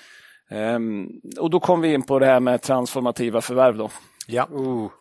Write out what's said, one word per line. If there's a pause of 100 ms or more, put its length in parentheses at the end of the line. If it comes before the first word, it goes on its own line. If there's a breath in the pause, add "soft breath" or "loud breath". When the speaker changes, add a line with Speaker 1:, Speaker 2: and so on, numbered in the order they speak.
(500 loud breath)
Speaker 1:
Ehm, (320)
och
då
kom
vi
in
på
det
här
med
transformativa
förvärv
då. (380 loud breath)
Speaker 2:
Ja.
Speaker 3:
Oh.